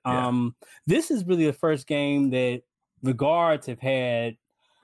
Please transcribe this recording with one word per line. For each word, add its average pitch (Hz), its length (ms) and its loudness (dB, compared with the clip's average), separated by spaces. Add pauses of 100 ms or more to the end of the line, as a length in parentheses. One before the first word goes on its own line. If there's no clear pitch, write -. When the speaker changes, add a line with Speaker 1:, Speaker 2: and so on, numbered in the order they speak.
Speaker 1:
Yeah. 127 220 0
Speaker 2:
Um, 123 280 0 (320)
this 285 240 0
is 226 140 -2
really 170 220 2
the 147 80 2
first 156 320 -2
game 143 440 0
that 127 320 -2 (400)
the 131 120 0
guards 156 520 2
have 120 140 -10
had 123 560 -2 (480)